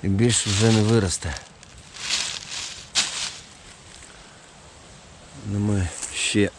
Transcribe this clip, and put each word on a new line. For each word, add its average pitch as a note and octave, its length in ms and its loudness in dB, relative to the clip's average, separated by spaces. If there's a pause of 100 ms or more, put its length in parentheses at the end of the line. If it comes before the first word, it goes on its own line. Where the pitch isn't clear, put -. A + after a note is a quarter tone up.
І F#2+ 60 -2
більше G#2+ 420 2
вже G#2+ 220 6
не A2 100 6
виросте. G2+ 520 2 (4000)
Ну, G2+ 60 -2
ми G2+ 300 0 (260)
ще G2+ 440 2